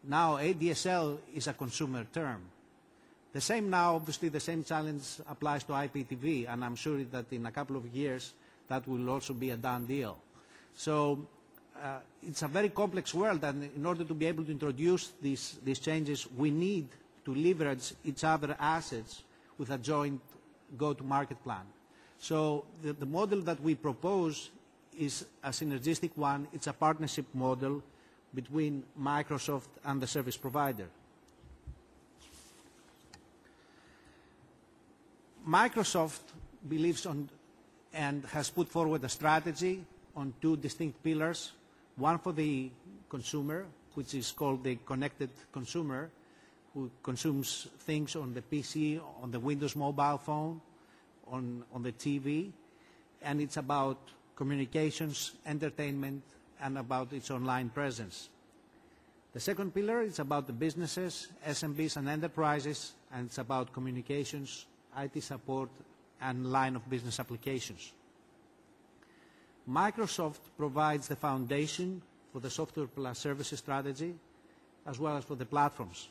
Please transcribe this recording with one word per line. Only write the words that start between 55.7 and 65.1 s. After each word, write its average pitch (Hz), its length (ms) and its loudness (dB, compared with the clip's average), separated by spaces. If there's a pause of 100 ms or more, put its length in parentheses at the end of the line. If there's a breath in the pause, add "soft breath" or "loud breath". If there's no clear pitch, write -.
and 135 180 -2
about 131 340 0
its 139 180 -6
online 127 400 0
presence. 117 580 -4 (1040 loud breath)
The 120 80 -8
second 196 340 -2
pillar 220 280 2
is 190 180 -2
about 143 260 0
the 131 60 -6
businesses, 160 760 -2 (160)
S 147 200 -2
M 147 100 -2
Bs 156 220 0
and 139 120 -2
enterprises, 151 840 0 (200)
and 123 140 -4
it's 117 120 -8
about 127 340 0
communications, 131 960 -4 (300)
I 139 120 -4
T 147 120 -4